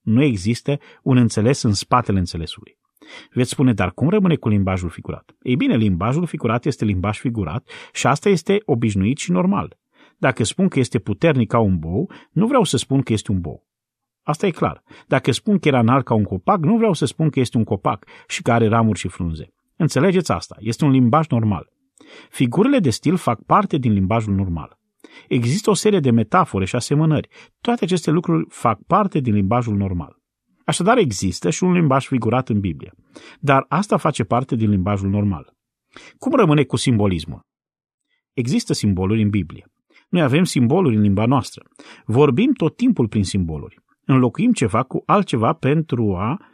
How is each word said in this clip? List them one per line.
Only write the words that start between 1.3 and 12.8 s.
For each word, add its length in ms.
în 100
spatele 460
înțelesului. 600
Veți 180
spune, 220
„Dar 180
cum 180
rămâne 280
cu 120
limbajul 400
figurat?” 540
Ei 140
bine, 200
limbajul 500
figurat 380
este 200
limbaj 340
figurat 500
și 140
asta 220
este 360
obișnuit 540
și 120
normal. 480
Dacă 280
spun 240
că 100
este 200
puternic 500
ca 100
un 200
bou, 320
nu 160
vreau 180
să 120
spun 260